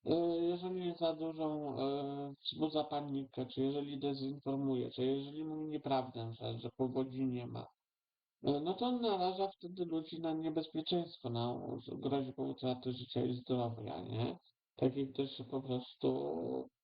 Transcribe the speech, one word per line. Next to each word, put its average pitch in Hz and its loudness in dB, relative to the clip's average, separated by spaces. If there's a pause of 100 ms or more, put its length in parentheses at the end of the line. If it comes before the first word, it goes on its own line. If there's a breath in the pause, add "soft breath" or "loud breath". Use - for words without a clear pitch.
e, 151 6 (220)
jeżeli 175 0
za 165 2
dużą, 156 -2
e, 139 -2 (100)
wzbudza 151 0
panikę, 139 -2
czy - -6
jeżeli 143 0
dezinformuje, 135 0
czy 127 -2
jeżeli 143 0
mówi 156 -4
nieprawdę, 127 -2
że, 117 -4
że 120 -6
powodzi 131 0
nie 123 0
ma, 117 -6 (760)
e, 143 4
no 175 0
to 240 0
on 247 2
naraża 190 4
wtedy 180 -4
ludzi 160 -2
na 160 2
niebezpieczeństwo, 160 0
na 117 0 (320)
grozi 135 0
utraty 127 0
życia 123 -2
i 127 2
zdrowia, 117 -2
nie? 110 0 (380)
Tak 135 4
jak 135 0
to 139 0
się 131 -8
po 135 -2
prostu 131 0 (140)